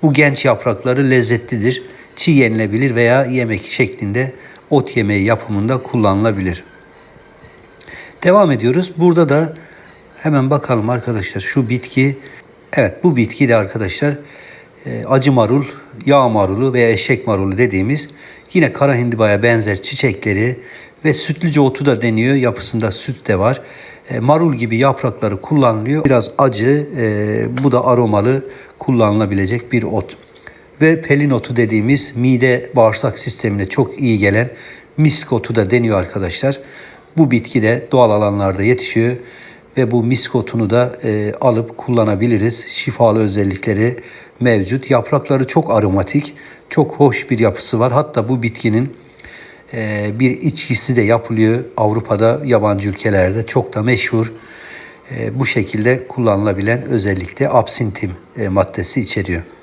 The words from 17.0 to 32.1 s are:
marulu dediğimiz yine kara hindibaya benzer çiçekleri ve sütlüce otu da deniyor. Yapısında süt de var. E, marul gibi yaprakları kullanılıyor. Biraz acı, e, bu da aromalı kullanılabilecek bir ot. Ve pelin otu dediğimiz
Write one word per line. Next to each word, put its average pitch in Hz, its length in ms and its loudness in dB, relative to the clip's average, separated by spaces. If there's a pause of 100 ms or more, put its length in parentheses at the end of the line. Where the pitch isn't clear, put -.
marulu 95 300 0
dediğimiz 117 520 0 (440)
yine 156 200 2
kara 143 220 2
hindibaya 113 480 0
benzer 107 380 0
çiçekleri 117 800 -2 (460)
ve 151 80 2
sütlüce 151 480 0
otu 131 240 0
da 123 160 2
deniyor. 120 340 2
Yapısında 113 560 -2
süt - 360 -10
de 101 120 2
var. 113 220 0 (500)
E, 120 80 -4
marul 151 340 2
gibi 113 240 -2
yaprakları 117 640 0
kullanılıyor. 131 640 0
Biraz 127 320 2
acı, 135 500 2 (100)
e, 107 480 -2 (180)
bu 139 80 4
da 123 140 2
aromalı 120 580 2 (360)
kullanılabilecek 104 920 0
bir 117 120 0
ot. - 340 -6 (640)
Ve 160 200 4
pelin 147 280 2
otu 123 260 -2
dediğimiz 117 600 0